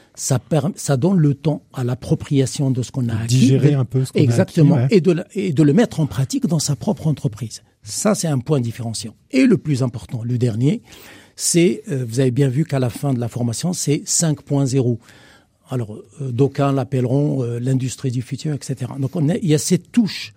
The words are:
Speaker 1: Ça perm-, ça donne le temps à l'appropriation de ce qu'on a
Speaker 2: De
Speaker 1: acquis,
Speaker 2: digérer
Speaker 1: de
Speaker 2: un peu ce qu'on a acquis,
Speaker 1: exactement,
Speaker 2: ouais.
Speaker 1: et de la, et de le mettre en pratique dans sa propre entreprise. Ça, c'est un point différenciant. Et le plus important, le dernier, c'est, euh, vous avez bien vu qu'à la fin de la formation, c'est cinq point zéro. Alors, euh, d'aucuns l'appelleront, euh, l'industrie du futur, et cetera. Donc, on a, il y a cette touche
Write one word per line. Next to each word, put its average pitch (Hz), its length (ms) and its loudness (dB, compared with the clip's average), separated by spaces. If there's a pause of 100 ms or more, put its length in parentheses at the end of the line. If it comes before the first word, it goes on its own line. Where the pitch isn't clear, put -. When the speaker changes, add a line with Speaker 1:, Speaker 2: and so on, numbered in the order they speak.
(140)
Speaker 1:
Ça - 240 -2
perm-, 156 380 -2
ça - 200 -2
donne 180 220 2
le 147 160 4
temps 147 300 -4 (100)
à 135 100 -6
l'appropriation 135 840 -2
de 127 140 0
ce - 80 -12
qu'on 123 180 -2
a 104 60 -2
Speaker 2:
De 107 80 -4
Speaker 1:
acquis, 120 160 2
Speaker 2:
digérer 135 320 6
Speaker 1:
de 143 60 2
Speaker 2:
un 131 80 0
peu 131 200 0
ce - 60 -8
qu'on - 80 0
a - 20 6
acquis, 117 100 4
Speaker 1:
exactement, 170 440 4
Speaker 2:
ouais. 123 160 2
Speaker 1:
et 202 100 6
de 180 100 2
la, 165 220 -2
et 190 200 -2
de 147 100 4
le 143 100 6
mettre 220 260 2
en 156 60 2
pratique - 400 -2
dans 151 140 0
sa 143 160 -2
propre - 320 -4
entreprise. 117 560 -4 (200)
Ça, 202 300 -2
c'est 170 140 -2
un 143 100 0
point 135 240 0
différenciant. 113 540 -8 (160)
Et 269 160 4
le 208 100 6
plus 135 240 -2
important, 123 420 -6
le 123 140 -2
dernier, 127 460 0 (520)
c'est, 175 540 0
euh, 131 180 -4
vous 113 120 -2
avez 135 100 4
bien 135 180 2
vu 135 160 0
qu'à 143 140 -2
la 127 140 0
fin 143 200 -4
de 123 80 -2
la 120 80 -4
formation, 120 460 -4
c'est 147 320 -2
cinq - 380 -2
point 139 240 0
zéro. 120 320 0 (680)
Alors, 110 300 -8 (240)
euh, 135 100 -8
d'aucuns 139 420 0
l'appelleront, 135 680 0
euh, 120 180 -4
l'industrie 131 520 -2
du 123 100 -4
futur, 131 320 -6
et 135 80 -6
cetera. - 380 -8
Donc, 131 160 -4
on 151 140 0
a, 196 80 0
il 208 100 -4
y 151 80 4
a - 20 4
cette - 340 -2
touche - 460 -2